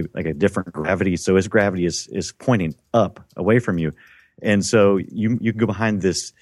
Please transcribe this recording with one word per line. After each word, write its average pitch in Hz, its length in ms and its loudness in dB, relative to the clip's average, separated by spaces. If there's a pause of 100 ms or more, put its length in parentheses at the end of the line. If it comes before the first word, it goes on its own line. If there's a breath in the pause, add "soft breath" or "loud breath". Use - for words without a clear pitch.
(140)
like, 80 120 -6
a 80 60 -2
different 90 400 -2
gravity. 87 440 -2
So 95 200 0
its 95 120 2
gravity 98 380 0
is, - 220 -6
is 87 240 -8
pointing 95 420 -2 (200)
up 110 240 0 (180)
away 107 220 2
from 98 200 -2
you. 78 140 -2 (500 soft breath)
And 101 220 2
so 101 320 4
you, 110 440 -2
you 110 120 -2
can 107 60 -8
go 110 80 2
behind 104 360 -2
this, 90 380 -2